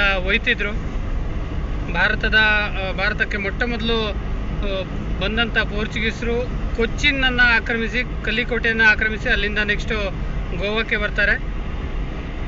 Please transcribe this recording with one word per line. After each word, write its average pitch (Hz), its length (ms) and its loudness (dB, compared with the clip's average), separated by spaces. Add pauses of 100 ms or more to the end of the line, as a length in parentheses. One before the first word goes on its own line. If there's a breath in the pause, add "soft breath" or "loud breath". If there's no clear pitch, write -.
(280)
ಒಯ್ತಿದ್ರು. 208 420 0 (1200)
ಭಾರತದ, 214 420 2
ಆ, 208 560 4
ಭಾರತಕ್ಕೆ 208 460 0
ಮೊಟ್ಟ 196 260 -2
ಮೊದಲು, 226 460 0
ಆ, 190 40 -4 (1040)
ಬಂದಂಥ 220 380 0
ಪೋರ್ಚುಗೀಸರು 220 920 -2 (280)
ಕೊಚ್ಚಿನನ್ನ 254 640 2
ಆಕ್ರಮಿಸಿ, 226 840 2
ಕಲ್ಲಿಕೋಟೆಯನ್ನ 226 640 0
ಆಕ್ರಮಿಸಿ, 214 400 2
ಅಲ್ಲಿಂದ 208 280 0
ನೆಕ್ಸ್ಟ್ 208 360 0 (640)
ಗೋವಾಕ್ಕೆ 214 400 0
ಬರ್ತಾರೆ. 208 400 2 (1120)